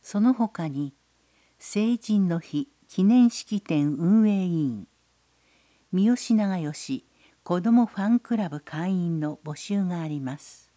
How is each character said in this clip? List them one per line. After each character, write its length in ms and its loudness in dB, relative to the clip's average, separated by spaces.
そ 180 -6
の 140 4
他 360 -2
に、 260 -6
成 400 -2
人 300 0
の 120 -2
日 300 -6
記 140 -2
念 280 6
式 300 -6
典 340 0
運 360 4
営 140 0
委 40 -2
員、 400 -2
三 120 2
好 300 2
長 220 0
慶 480 -6
子 180 -2
ど 120 2
も 140 6
フ 100 -10
ァ 120 -2
ン 120 2
ク 160 -4
ラ 120 -2
ブ 120 -8
会 320 -6
員 280 -2
の 240 -6
募 100 -8
集 300 -4
が 160 -4
あ 80 -6
り 120 -6
ま 180 -8
す。 380 -20